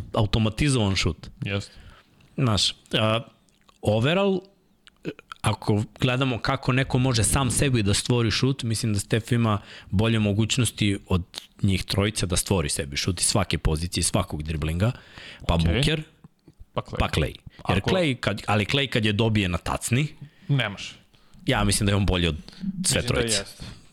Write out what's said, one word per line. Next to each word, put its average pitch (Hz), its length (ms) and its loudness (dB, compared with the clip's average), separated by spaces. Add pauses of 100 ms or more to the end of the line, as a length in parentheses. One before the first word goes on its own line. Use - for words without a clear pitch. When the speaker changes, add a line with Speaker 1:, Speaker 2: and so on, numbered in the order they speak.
(140)
Speaker 1:
automatizovan 110 840 2
šut. - 340 -2 (120)
Speaker 2:
Jeste. 101 320 -4 (640)
Speaker 1:
Znaš, 120 380 0 (160)
a, 113 300 0 (640)
overall, 175 580 2 (1000)
ako 107 420 0 (120)
gledamo 127 440 0
kako 135 320 -2
neko 131 260 2
može 123 260 2
sam 131 280 2
sebi 123 320 2
da 98 100 2
stvori 117 380 2
šut, 135 320 0
mislim 110 300 -2
da 101 60 0
Steph - 320 -2
ima 113 300 2 (240)
bolje 110 340 2
mogućnosti 104 800 0 (100)
od 87 160 0 (380)
njih 95 220 2
trojice 101 420 -2
da 90 100 -2
stvori 82 340 0
sebi 71 280 -6
šut - 220 -2
iz - 80 0
svake 92 300 0
pozicije, 80 420 -2
iz 85 80 0
svakog 85 360 -2
driblinga. 82 480 -2 (560)
Pa 87 80 4
Speaker 2:
Okej. 82 120 4
Speaker 1:
Booker, 143 360 0 (720)
Speaker 2:
Pa - 100 -6
Clay. - 160 -12
Speaker 1:
pa - 100 2
Clay. - 260 -2 (320)
Jer 87 100 2
Speaker 2:
Ako - 120 -2
Speaker 1:
Clay 170 260 2
kad, - 300 -2
ali 104 200 2
Clay 139 220 0
kad 110 180 0
je 107 80 2
dobije 107 360 2
na 87 80 0
tacni, - 500 -2 (400)
Speaker 2:
Nemaš. 113 480 -2 (500)
Speaker 1:
ja 117 180 2
mislim 104 220 2
da 98 60 4
je 101 40 4
on 98 100 2
bolji 87 220 2
od 78 80 0
sve - 420 -10
Speaker 2:
Mislim 180 240 0
da 123 80 -4
Speaker 1:
trojice. 117 260 0
Speaker 2:
jeste. - 280 -8 (300)